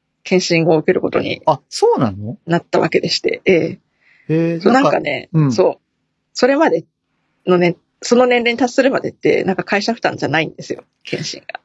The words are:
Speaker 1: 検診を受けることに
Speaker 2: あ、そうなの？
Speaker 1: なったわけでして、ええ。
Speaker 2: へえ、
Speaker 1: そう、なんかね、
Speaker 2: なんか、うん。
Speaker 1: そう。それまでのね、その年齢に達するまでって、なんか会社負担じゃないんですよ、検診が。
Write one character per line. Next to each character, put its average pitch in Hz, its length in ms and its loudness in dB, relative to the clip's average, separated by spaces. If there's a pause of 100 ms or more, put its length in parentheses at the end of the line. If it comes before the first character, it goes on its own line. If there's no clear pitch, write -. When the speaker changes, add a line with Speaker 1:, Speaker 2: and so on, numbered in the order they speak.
(240)
Speaker 1:
検 185 220 0
診 165 220 0
を 160 100 4
受 160 80 -2
け 185 60 2
る - 80 0
こ - 100 -4
と - 120 -2
に - 240 -8
Speaker 2:
あ、 151 240 0
そ 466 260 2
う 240 60 -2
な 110 100 0
の？ 104 340 -10
Speaker 1:
な 170 120 0
っ - 80 -4
た - 160 -2
わ - 80 0
け - 100 0
で - 80 -2
し - 140 -4
て、 - 240 -4
え 190 80 4
え。 165 260 0 (480)
Speaker 2:
へ 165 280 0
え、 165 40 -8
Speaker 1:
そ 202 100 2
う、 240 40 4
な 240 80 4
ん - 20 2
か 165 160 2
ね、 143 320 -6
Speaker 2:
な 160 80 0
ん 151 40 4
か、 - 20 4
う - 20 2
ん。 175 60 0
Speaker 1:
そ 185 160 2
う。 - 80 -4 (560)
そ - 140 0
れ 277 100 2
ま 330 120 2
で 170 140 0 (640)
の 180 120 2
ね、 175 200 2 (240)
そ - 160 2
の 254 100 6
年 247 120 2
齢 233 120 0
に 233 80 -6
達 254 140 0
す 262 100 4
る 277 80 2
ま 208 80 -2
で - 120 -6
っ - 20 -20
て、 - 320 0
な 190 80 0
ん - 20 -2
か 180 80 -6
会 202 180 -2
社 226 120 -4
負 - 80 -8
担 143 160 -2
じ 156 80 -4
ゃ - 20 -4
な 151 140 0
い 151 60 -4
ん - 60 -14
で - 100 -20
す - 100 -12
よ、 - 100 -12 (200)
検 - 220 -8
診 - 220 -12
が。 - 180 -14